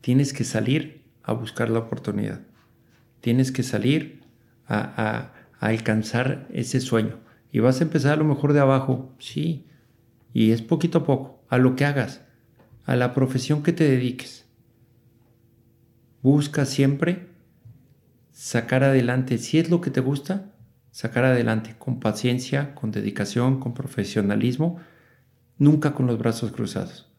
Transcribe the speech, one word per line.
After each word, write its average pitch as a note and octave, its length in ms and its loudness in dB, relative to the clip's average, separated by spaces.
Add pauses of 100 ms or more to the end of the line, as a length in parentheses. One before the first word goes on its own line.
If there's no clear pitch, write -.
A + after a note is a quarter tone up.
Tienes C3+ 320 2
que - 100 -4
salir A2+ 600 -2 (180)
a A2+ 100 -2
buscar A2+ 360 -4
la A2+ 100 2
oportunidad. G#2+ 600 -6 (800)
Tienes C3 300 2
que B2+ 120 -2
salir B2+ 600 -2 (420)
a, G#2 140 0
a, A2 380 -4 (420)
a A2+ 100 -2
alcanzar A2+ 840 -2
ese - 280 -2
sueño. A2+ 400 -2 (320)
Y - 80 0
vas B2+ 200 4
a F3+ 40 4
empezar D3 300 2
a D#3 40 0
lo D#3 80 2
mejor D3 280 2
de D3 60 6
abajo, C3+ 600 2
sí. D3+ 460 -6 (680)
Y A2 180 4
es A2+ 100 0
poquito E3 380 0
a C#3+ 60 -2
poco, - 440 -2
a B2+ 80 2
lo B2+ 180 4
que C#3 100 0
hagas, C#3 360 -2 (640)
a B2+ 100 0
la B2 180 0
profesión C3+ 500 0
que E3+ 100 0
te E3 120 2
dediques. B2+ 600 -2 (1800)
Busca C#3+ 440 2
siempre C#3 640 0 (1040)
sacar - 520 0
adelante, B2+ 540 2
si - 220 0
es E3 100 0
lo E3+ 120 2
que - 100 -4
te C3 100 0
gusta, C#3+ 520 -4 (380)
sacar B2 340 -2
adelante A#2 540 0
con A#2+ 200 -6
paciencia, B2 760 -2
con A2 160 -8
dedicación, G#2 680 -2
con B2 140 -6
profesionalismo, A#2 1080 -2 (800)
nunca D3 360 4
con C3+ 120 -2
los A#2+ 120 0
brazos A2+ 340 -2
cruzados. - 680 -8